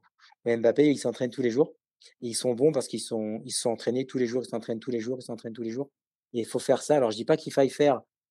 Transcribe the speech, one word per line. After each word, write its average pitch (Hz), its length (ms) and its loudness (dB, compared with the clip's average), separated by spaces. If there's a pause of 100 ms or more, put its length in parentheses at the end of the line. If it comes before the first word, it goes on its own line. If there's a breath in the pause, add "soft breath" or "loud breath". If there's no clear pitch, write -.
(460 soft breath)
Mbappé, 120 420 4
ils 135 100 4
s'entraînent 123 320 -2
tous 131 120 -6
les 123 80 2
jours. 127 240 2 (480 soft breath)
Et 123 60 -6
ils 113 60 -6
sont 123 200 -2
bons 139 180 4
parce 131 140 -2
qu'ils 113 140 -6
sont, 110 440 -6
ils 127 60 -12
se - 100 -4
sont 123 100 -2
entraînés 120 360 -2
tous - 100 -6
les 123 100 0
jours, 120 160 -2
ils 117 60 -12
s'entraînent 113 300 -6
tous 110 120 -10
les 117 100 -2
jours, 123 200 -6
ils 123 40 -16
s'entraînent 117 280 -12
tous 117 100 -10
les 113 80 -6
jours. 131 200 -8 (420)
Et 120 80 -2
il 110 60 -4
faut - 120 -2
faire 127 240 2
ça. 151 140 4
Alors, 123 140 4
je 107 60 -6
dis 113 100 -8
pas 156 100 4
qu'il 135 160 -6
faille 135 160 4
faire 139 320 4 (300)